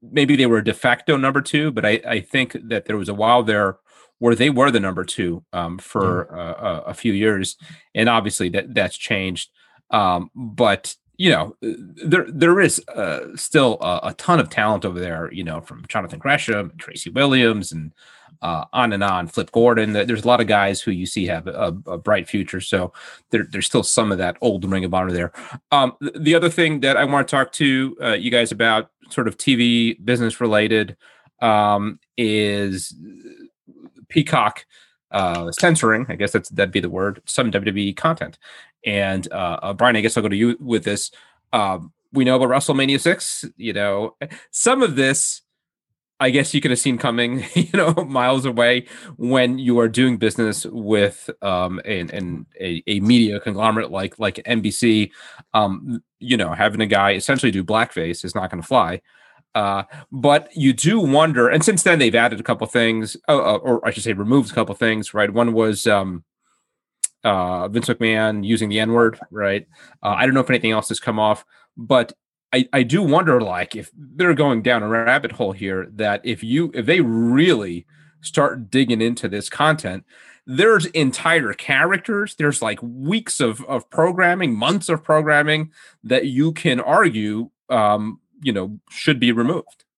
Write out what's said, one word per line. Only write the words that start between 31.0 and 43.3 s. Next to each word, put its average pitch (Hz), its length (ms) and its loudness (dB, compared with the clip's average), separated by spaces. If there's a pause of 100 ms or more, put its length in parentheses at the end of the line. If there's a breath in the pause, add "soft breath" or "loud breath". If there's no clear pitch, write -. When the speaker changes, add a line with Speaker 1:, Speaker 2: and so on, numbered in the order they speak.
Speaker 1:
um, 104 580 2 (160)
is 101 800 -2 (1120)
Peacock, - 560 0 (460 soft breath)
uh, 87 420 -2
censoring, 127 560 2
I 85 60 -6
guess 101 180 -4
that's, - 160 -2
that'd 98 240 -2
be 101 80 0
the 90 80 -6
word, 95 380 -4
some 123 240 -2
W 101 200 -2
W 101 180 -2
E 101 40 -6
content. 160 460 -4 (480 loud breath)
And, 98 440 -2
uh, 87 320 -6
uh, 98 120 -6
Brian, 117 220 4
I 107 40 2
guess 110 160 0
I'll 110 60 0
go - 80 -2
to 98 60 -2
you 117 220 2
with 117 260 -2
this. 104 260 -4 (420 soft breath)
Um, 95 400 -2 (180)
we 135 140 2
know 127 120 4
about 127 120 2
WrestleMania 135 500 0
six, - 460 -2 (140)